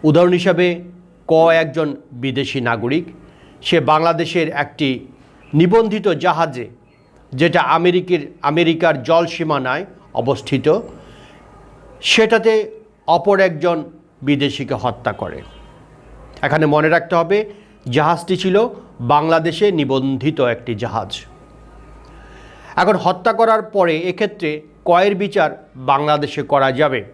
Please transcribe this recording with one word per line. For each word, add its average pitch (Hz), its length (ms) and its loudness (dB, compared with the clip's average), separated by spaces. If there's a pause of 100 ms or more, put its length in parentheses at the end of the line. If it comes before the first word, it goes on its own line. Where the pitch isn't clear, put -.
উদাহরণ 165 300 4
হিসাবে, 180 340 2 (600)
ক 160 60 0 (180)
একজন 156 460 0 (160)
বিদেশি 131 480 -6
নাগরিক, 120 440 -2 (580)
সে 165 180 2
বাংলাদেশের 160 680 0
একটি 143 400 -4 (680)
নিবন্ধিত 202 540 2
জাহাজে 156 580 -2 (640)
যেটা 160 280 2 (160)
আমেরিকার, 180 460 0 (200)
আমেরিকার 160 600 2
জল 165 240 2
সীমানায় 151 580 -4 (300)
অবস্থিত, 123 520 -2 (1400)
সেটাতে 220 500 2 (560)
অপর 175 320 2
একজন 170 360 0 (460)
বিদেশিকে 139 520 -2
হত্যা 117 380 -4
করে। 87 260 -10 (1040)
এখানে 156 240 0
মনে 151 220 2
রাখতে 170 280 0
হবে, 170 220 0 (520)
জাহাজটি 156 460 0
ছিল 185 200 0 (580)
বাংলাদেশে 165 580 0
নিবন্ধিত 135 680 -2 (160)
একটি 117 180 -10 (100)
জাহাজ। 110 280 -6 (1700)
এখন 185 280 4
হত্যা 185 280 0
করার 226 300 2 (120)
পরে 175 200 2 (160)
এক্ষেত্রে 180 400 -4 (340)
কয়ের 180 300 4
বিচার 185 360 0 (400)
বাংলাদেশে 143 520 0 (100)
করা 135 200 4
যাবে। 131 280 0 (140)